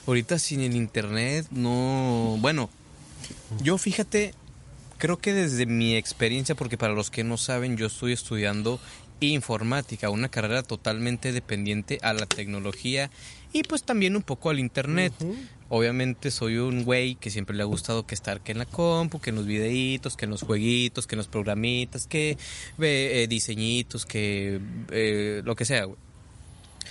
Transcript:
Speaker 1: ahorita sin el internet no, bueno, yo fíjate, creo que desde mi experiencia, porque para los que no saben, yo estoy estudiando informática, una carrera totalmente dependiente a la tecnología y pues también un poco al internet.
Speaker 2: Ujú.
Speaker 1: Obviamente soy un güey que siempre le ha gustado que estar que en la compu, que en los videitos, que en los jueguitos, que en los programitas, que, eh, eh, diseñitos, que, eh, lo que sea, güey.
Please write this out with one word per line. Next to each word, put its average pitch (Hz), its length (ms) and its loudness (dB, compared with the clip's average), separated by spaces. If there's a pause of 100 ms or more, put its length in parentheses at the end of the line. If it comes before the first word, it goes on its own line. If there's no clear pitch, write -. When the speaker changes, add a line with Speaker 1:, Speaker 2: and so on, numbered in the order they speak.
Speaker 1:
ahorita 123 320 4
sin 143 240 0
el 123 140 2
internet 117 760 0
no, 123 880 2
bueno, 131 300 2 (960)
yo 175 160 4
fíjate, 208 560 0 (640)
creo 170 180 2
que 202 160 0
desde 143 320 2
mi 117 300 4
experiencia, 117 580 0
porque 117 240 -2
para 107 160 2
los 104 160 0
que 117 140 -2
no 117 140 -2
saben, 123 400 0
yo 110 100 0
estoy 123 260 -2
estudiando 107 680 0 (420)
informática, 120 880 0
una 117 180 0
carrera 117 320 0
totalmente 117 680 -2
dependiente 104 720 -2
a 110 100 4
la 107 140 -2
tecnología 104 840 -2 (440)
y 311 100 2
pues 311 200 -2
también 196 320 2
un 214 80 0
poco 147 280 -2
al 143 80 2
internet. 143 600 0
Speaker 2:
Ujú. 175 160 -4 (380)
Speaker 1:
Obviamente 123 580 2
soy 113 260 0
un 123 260 0
güey 127 320 2
que 113 140 -8
siempre 101 260 -4
le 104 80 0
ha - 20 0
gustado 113 400 0
que - 80 -8
estar 101 280 -4
que - 100 -6
en 107 60 -4
la 120 80 -2
compu, 165 560 0
que - 80 -6
en 110 80 0
los 104 80 0
videitos, 123 720 0
que - 80 -4
en 104 60 -2
los 104 100 -4
jueguitos, 117 680 2
que - 80 -6
en 110 40 -2
los 101 100 -6
programitas, 113 800 -2
que, 151 240 0
eh, 143 60 -4 (420)
eh, 135 500 4
diseñitos, 113 760 0
que, 101 540 0 (300)
eh, 104 560 2
lo 117 100 0
que 123 80 -2
sea, 117 220 2
güey. 98 120 -10 (920)